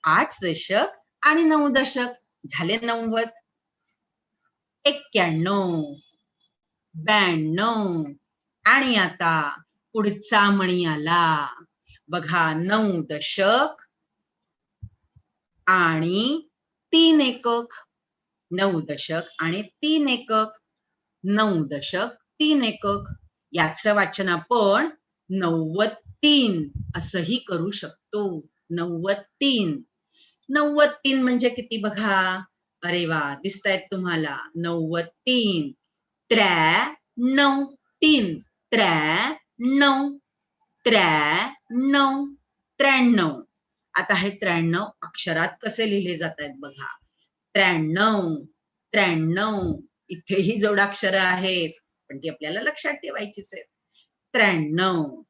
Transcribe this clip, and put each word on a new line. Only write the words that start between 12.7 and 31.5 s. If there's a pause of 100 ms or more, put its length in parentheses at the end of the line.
दशक (1800)
आणि (440)
तीन
एकक, (760)
नऊ
दशक (160)
आणि
तीन
एकक, (680)
नऊ
दशक, (300)
तीन
एकक. (400)
याचं
वाचन
आपण (420)
नव्वद (200)
तीन (280)
असंही
करू
शकतो. (240)
नव्वद
तीन. (680)
नव्वद
तीन
म्हणजे
किती